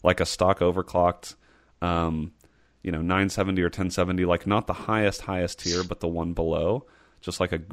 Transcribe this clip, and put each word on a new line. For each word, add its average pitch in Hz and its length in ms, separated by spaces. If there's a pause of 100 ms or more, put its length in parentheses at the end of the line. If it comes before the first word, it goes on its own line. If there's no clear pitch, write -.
like 90 160
a 90 60
stock 92 340
overclocked, 90 760 (460)
um, 82 520 (500)
you 90 80
know, 80 100
nine 92 280
seventy 95 320
or 87 80
ten 92 200
seventy, 90 360
like, 87 200
not 104 220
the 95 60
highest, 107 480
highest 90 380
tier, 87 240
but 87 180
the 85 60
one 85 260
below, 82 520 (340)
just, - 200
like, 90 120
a 85 100 (120)